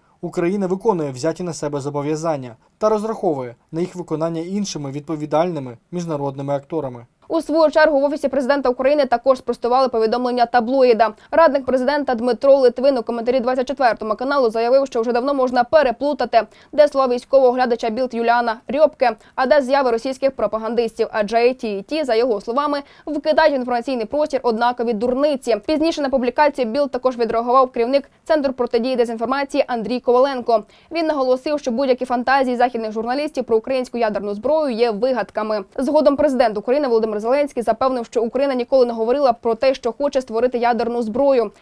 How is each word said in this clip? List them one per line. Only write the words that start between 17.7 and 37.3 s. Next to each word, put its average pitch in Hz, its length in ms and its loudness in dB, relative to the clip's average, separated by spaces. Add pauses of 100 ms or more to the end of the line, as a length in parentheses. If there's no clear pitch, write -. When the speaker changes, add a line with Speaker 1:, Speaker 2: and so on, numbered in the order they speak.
Speaker 2:
Білд 247 240 -4
Юліана 233 540 0
Рьопке, 262 480 2 (200)
а 262 100 0
де 294 160 4
заяви 262 300 2
російських 262 400 -2
пропагандистів. 220 800 -2
Адже 220 360 2
і 254 60 2
ті, 220 240 -6
і 196 40 -8
ті, 302 220 -4
за 240 120 0
його 226 260 0
словами, 285 400 -2 (240)
вкидають 302 480 2
в - 20 0
інформаційний 247 500 -4
простір 294 380 -2
однакові 240 500 0
дурниці. 254 640 -2 (100)
Пізніше 311 340 0
на 269 80 -2
публікацію 262 580 0
Білд 277 240 -2
також 254 260 -2
відреагував 240 540 2
керівник 254 400 -2 (120)
Центру 285 300 0
протидії 247 420 -2
дезінформації 240 720 -2
Андрій 233 320 -4
Коваленко. 247 640 0 (280)
Він 320 140 -2
наголосив, 277 540 -2
що 262 120 -6
будь-які 254 340 0
фантазії 254 520 0
західних 233 340 0
журналістів 254 520 -4
про 226 140 2
українську 254 400 -4
ядерну 208 360 -2
зброю 269 420 0
є 233 160 2
вигадками. 214 720 -2 (140)
Згодом 285 380 2
президент 254 420 2
України 262 300 0
Володимир 220 340 0
Зеленський 262 420 0